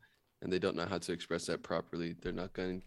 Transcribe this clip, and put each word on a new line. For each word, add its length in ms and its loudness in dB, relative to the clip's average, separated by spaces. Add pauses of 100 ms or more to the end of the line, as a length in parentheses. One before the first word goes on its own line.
(420)
and 120 0
they 60 6
don't 180 4
know 80 2
how 140 0
to 120 -2
express 360 0
that 160 0
properly, 580 -2
they're 100 -2
not 220 -4
going, 340 -2